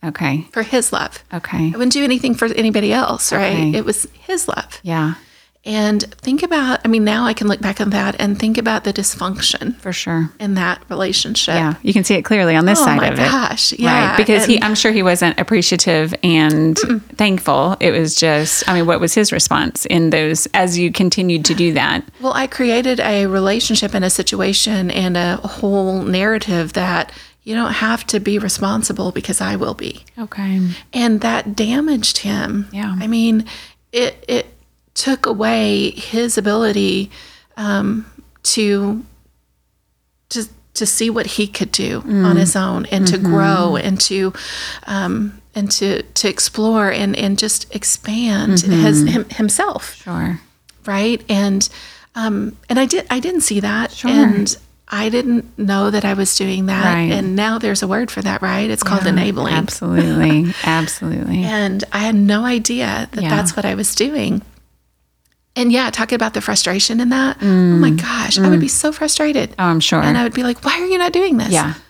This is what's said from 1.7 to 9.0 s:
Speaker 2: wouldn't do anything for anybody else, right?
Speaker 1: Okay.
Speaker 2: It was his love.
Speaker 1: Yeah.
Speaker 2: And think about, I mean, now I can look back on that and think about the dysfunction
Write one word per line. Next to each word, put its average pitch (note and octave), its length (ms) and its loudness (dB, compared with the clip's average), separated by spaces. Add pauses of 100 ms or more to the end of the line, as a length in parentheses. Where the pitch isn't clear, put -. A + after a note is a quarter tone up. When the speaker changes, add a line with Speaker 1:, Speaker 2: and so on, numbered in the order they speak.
Speaker 2:
wouldn't B3 160 2
do C#4+ 100 0
anything B3+ 320 2
for A3+ 120 0
anybody G#3+ 440 0
else, - 440 0
right? G3 180 2
Speaker 1:
Okay. D#3+ 220 2
Speaker 2:
It A3 100 -2
was - 300 -2
his - 340 -6
love. - 340 -8
Speaker 1:
Yeah. E3 320 -2 (520)
Speaker 2:
And G#3+ 360 0 (200)
think C4 200 0
about, D4+ 440 0
I - 20 2
mean, A3+ 160 4
now A3 220 2
I A3+ 80 0
can G#3 140 -2
look G3+ 120 0
back G3+ 220 -4
on G#3 80 0
that G3+ 280 0
and G3+ 200 0
think A3 180 0
about A3 280 -2
the G3+ 100 -2
dysfunction - 840 -4